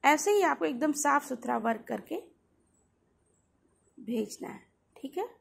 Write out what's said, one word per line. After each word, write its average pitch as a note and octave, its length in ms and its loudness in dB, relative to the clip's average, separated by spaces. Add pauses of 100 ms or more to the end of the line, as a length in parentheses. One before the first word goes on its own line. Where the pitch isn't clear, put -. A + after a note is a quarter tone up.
ऐसे D4+ 280 4
ही G#4 120 6
आपको D#4+ 220 2
एकदम D4+ 280 0
साफ C#4+ 300 2
सुथरा A#3+ 360 -4
वर्क A3+ 280 -2
करके A#3 280 -8 (1800)
भेजना A3 500 -6
है, - 140 -14 (340)
ठीक C#4 220 -10
है। F#4 60 -2 (180)